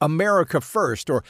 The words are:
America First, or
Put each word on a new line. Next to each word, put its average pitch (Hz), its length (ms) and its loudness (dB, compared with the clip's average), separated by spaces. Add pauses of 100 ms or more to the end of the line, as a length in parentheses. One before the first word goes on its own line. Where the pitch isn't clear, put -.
America 165 600 2
First, 139 480 -2
or 131 200 0